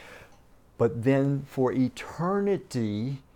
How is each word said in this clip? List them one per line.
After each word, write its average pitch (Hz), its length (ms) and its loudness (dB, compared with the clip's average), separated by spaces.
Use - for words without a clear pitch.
But 117 280 2
then 139 440 2
for 127 240 0
eternity, 131 1500 -2